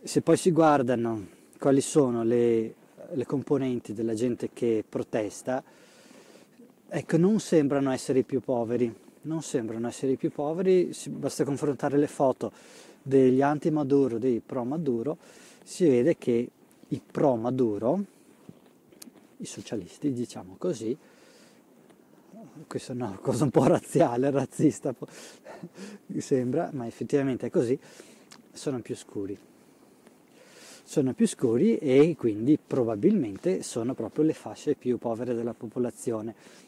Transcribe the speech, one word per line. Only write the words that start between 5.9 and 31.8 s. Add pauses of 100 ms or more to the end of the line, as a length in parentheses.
ecco,
non
sembrano
essere
i
più
poveri, (280)
non
sembrano
essere
i
più
poveri,
si,
basta
confrontare
le
foto (500)
degli
anti-Maduro,
dei
pro-Maduro, (480)
si
vede
che (360)
i
pro-Maduro, (1300)
i
socialisti,
diciamo
così, (1700)
questa
è
una
cosa
un
po'
razziale,
razzista,
po-, (1000)
mi
sembra,
ma
effettivamente
è
così, (720)
sono
più
scuri. (1400)
Sono
più
scuri
e